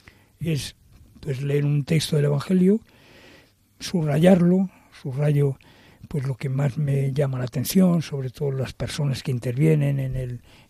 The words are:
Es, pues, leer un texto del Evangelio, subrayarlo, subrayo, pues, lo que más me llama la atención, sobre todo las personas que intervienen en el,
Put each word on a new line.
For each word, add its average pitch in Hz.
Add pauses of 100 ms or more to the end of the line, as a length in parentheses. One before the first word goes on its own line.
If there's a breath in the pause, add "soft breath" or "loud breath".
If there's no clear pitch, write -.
(400 soft breath)
Es, 151 (460)
pues, 135
leer 143
un 147
texto 160
del 143
Evangelio, 185 (1000 soft breath)
subrayarlo, 175 (320 soft breath)
subrayo, 143 (500 soft breath)
pues, 135
lo 135
que 139
más 135
me 139
llama 135
la 127
atención, 175
sobre 135
todo 143
las 131
personas 135
que 139
intervienen 139
en 131
el, 123 (280 soft breath)